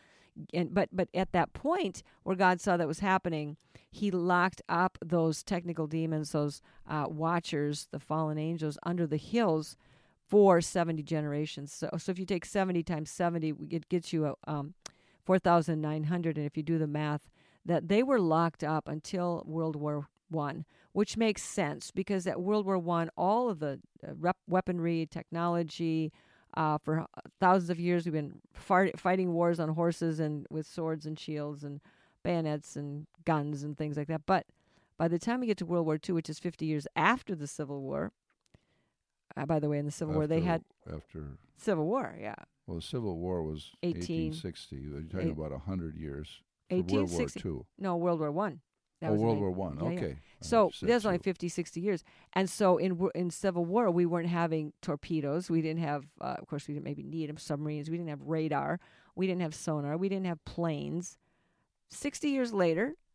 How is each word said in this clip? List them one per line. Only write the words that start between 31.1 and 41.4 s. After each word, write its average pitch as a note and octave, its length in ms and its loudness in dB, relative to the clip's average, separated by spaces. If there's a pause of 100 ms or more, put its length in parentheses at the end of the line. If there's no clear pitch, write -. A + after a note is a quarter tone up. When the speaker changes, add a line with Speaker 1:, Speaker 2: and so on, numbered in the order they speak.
Speaker 1:
shields D3 440 -8
and C#3+ 160 -10 (440)
bayonets D#3+ 540 -2
and C#3+ 280 -8 (200)
guns D3 380 0
and D3 140 -8
things D3+ 200 -4
like D3 100 -4
that. D#3 180 -2
But F#3 200 4 (520)
by E3 120 2
the E3+ 100 2
time B3 220 -2
we A#3+ 60 -2
get G#3 100 2
to F3 80 -6
World E3+ 200 2
War D#3 140 2
Two, F3+ 160 -2
which E3 140 -2
is D#3 100 -10
fifty E3 260 -6
years D3+ 300 -2
after F#3+ 400 2
the D3 120 -6
Civil C#3+ 340 -8
War, C#3 320 -4 (1200)
uh, C#3 100 -4
by D#3 140 2
the D3 80 0
way, D3 120 0
in D3 60 -4
the D3 60 -4
Civil D#3 220 -4
War, D3+ 140 2
they D#3+ 100 2
Speaker 2:
After, E3+ 100 2
Speaker 1:
had E3 160 0 (320)
Speaker 2:
after D#2 280 -12 (340)